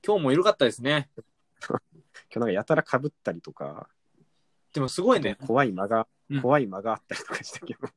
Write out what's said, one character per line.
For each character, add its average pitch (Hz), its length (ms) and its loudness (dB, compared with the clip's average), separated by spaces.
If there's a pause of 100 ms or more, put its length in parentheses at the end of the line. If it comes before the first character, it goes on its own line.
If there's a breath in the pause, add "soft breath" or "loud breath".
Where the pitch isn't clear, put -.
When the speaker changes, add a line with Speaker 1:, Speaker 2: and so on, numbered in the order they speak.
Speaker 1:
今 208 120 4
日 165 60 0
も 131 80 2
緩 170 120 4
か 208 80 6
っ - 60 0
た 135 80 4
で 113 60 4
す 117 100 -14
ね。 143 340 0
Speaker 2:
<laughs> - 540 -20
今 - 100 -2 (500 loud breath)
日 - 100 -6
な 120 60 0
ん - 20 0
か 101 40 0
や 98 120 -2
た 160 120 2
ら 156 80 2
被 - 220 0
っ 151 60 -4
た - 200 -8
り 165 100 -10
と - 100 -16
か、 - 380 -12 (840)
Speaker 1:
で 147 80 -2
も 131 80 0
す - 120 -4
ご 240 140 6
い 185 40 2
ね。 104 120 -2
Speaker 2:
ち - 20 -6
ょ - 40 -10
っ - 40 -
と 135 60 -10
怖 131 180 4
い 107 60 -2
間 95 160 -4
が、 113 200 0 (220)
Speaker 1:
う 143 80 -4
ん。 131 40 -2
Speaker 2:
怖 135 180 4
い 120 80 0
間 95 140 -10
が 110 120 -2
あ - 20 -2
っ - 120 -18
た - 80 -10
り - 60 -10
と - 120 -12
か - 100 -8
し - 80 -16
た - 140 -16
け - 80 -10
ど。 131 240 -10